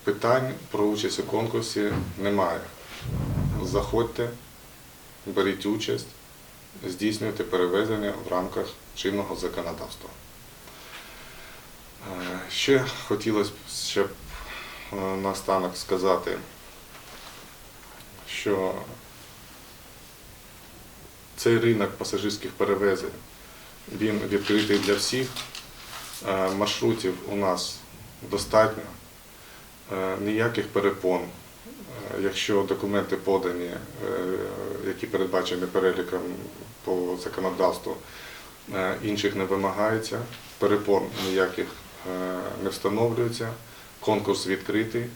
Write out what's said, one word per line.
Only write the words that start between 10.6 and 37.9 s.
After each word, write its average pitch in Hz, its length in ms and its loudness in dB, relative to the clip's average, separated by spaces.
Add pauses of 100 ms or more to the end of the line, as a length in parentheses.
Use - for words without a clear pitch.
Е, 90 280 -6 (120)
ще 135 340 6 (220)
хотілося 104 420 4
б, - 40 -10 (180)
ще - 320 0
б, 98 60 0 (840)
е, - 20 -6
наостанок 95 840 0
сказати, 90 600 2 (1900)
що 95 460 0 (2500)
цей 117 220 6
ринок 110 340 4
пасажирських 101 600 -2
перевезень, 98 580 4 (880)
він 104 220 2 (100)
відкритий 104 480 4
для 98 160 6
всіх. 127 340 2 (1000)
Е, 95 200 4
маршрутів 104 640 2 (180)
у 101 40 -2
нас 92 400 2 (560)
достатньо. 110 520 6 (1120)
Е, 95 280 0
ніяких 107 460 2
перепон, 95 540 4
е, 90 60 -6 (960)
якщо 98 420 2
документи 98 520 2
подані, 92 500 2
е, 87 120 -6 (1080)
які - 200 -4
передбачені 92 580 2
переліком 90 560 2 (600)
по 90 400 0
законодавству, 92 720 0 (800)